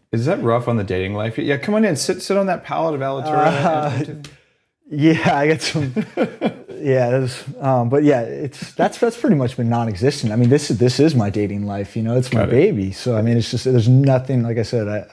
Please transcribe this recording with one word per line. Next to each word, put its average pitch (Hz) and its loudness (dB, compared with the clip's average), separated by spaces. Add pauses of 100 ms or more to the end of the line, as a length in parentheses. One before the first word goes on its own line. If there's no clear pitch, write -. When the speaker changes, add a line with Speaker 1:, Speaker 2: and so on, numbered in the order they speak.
(120)
Speaker 1:
Is 117 0
that 202 0
rough 120 0
on 120 0
the 104 0
dating 95 -2
life? 107 -6
Yeah, 143 0
come 208 -2
on 220 4
in, 175 0
sit, 180 -4
sit 190 -4
on 196 0
that 175 -4
pallet 156 -4
of 135 -6
Alitura. 147 -2
Speaker 2:
Uh, 147 0 (420)
<laughs> - -20
yeah, 160 2
I 147 2
got 156 2
some. 143 -4 (220)
Speaker 1:
<laughs> - -4 (240)
Speaker 2:
Yeah, 127 2
it 135 2
was, 127 -6 (160)
um, 131 2
but 143 2
yeah, 139 4
it's, 139 -10
that's, 185 0
that's 233 0
pretty 214 2
much 127 0
been 117 -2
non-existent. 113 0
I - -4
mean, 120 4
this 143 2
is, 120 -2
this 127 2
is 151 4
my 104 2
dating 101 -4
life, 101 -8
you 113 -4
know, 117 0
it's 127 -2
my - 2
Speaker 1:
Got - 0
it. - -4
Speaker 2:
baby. 120 2
So, 120 -4
I 107 0
mean, 117 2
it's 113 0
just, 117 -4
there's 120 2
nothing, 131 4
like 117 -4
I 113 0
said, 107 -2
I, 104 -4